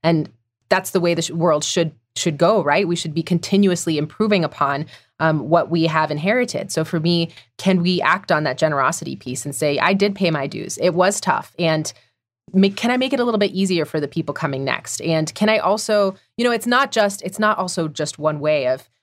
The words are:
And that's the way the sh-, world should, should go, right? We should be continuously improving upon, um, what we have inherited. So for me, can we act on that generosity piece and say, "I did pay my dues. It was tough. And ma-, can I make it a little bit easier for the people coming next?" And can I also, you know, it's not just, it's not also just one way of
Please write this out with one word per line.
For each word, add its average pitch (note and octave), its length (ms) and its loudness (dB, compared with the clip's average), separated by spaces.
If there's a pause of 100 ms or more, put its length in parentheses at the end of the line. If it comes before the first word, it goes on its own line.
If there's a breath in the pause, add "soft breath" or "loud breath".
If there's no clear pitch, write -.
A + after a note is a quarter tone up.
And D#3+ 280 0 (400)
that's F#3 220 0
the F#3 100 0
way E3+ 120 2
the E3 100 -2
sh-, - 80 -6
world D#3+ 340 2
should, E3 260 0 (240)
should D#3+ 220 -2
go, F3 260 4
right? D3 240 2
We E3+ 80 0
should D#3+ 180 -8
be D#3+ 100 -2
continuously F3 720 2
improving F3+ 480 0
upon, C#3+ 400 -2 (340 loud breath)
um, D#3 300 2
what E3 200 4
we E3 180 2
have D#3 240 0
inherited. G#3 600 -2
So D#3+ 120 -2
for D#3+ 160 -4
me, E3+ 300 0 (280 loud breath)
can F#3 240 2
we F3+ 200 0
act F3+ 300 0
on D#3 120 2
that C3 140 -2
generosity D3 580 -2
piece B2+ 300 -10
and C#3+ 100 -8
say, C#3+ 240 0
"I F#3 140 2
did G3 220 0
pay F#3 160 0
my C#3+ 160 -4
dues. - 320 -10
It F3 100 6
was F3+ 320 2
tough. - 360 -2
And D#3+ 340 0 (600 soft breath)
ma-, F#3+ 240 4
can A#3 160 -2
I B3+ 60 2
make C4 160 0
it B3+ 80 0
a - 20 2
little A#3 160 0
bit G3+ 120 2
easier F3+ 340 0
for D#3 160 -4
the C#3+ 60 -4
people D3+ 260 -4
coming C#3 320 -4
next?" - 360 -4
And D#3 320 -2
can - 160 2
I A3 100 4
also, G#3 560 0 (200 soft breath)
you A#3 80 -2
know, A#3+ 80 2
it's A#3 160 -4
not C4 240 2
just, G3+ 300 0
it's F#3+ 180 -8
not G#3+ 180 2
also F3 300 -2
just D3+ 320 -6
one D3+ 220 0
way D3 260 2
of C3 220 -2 (140)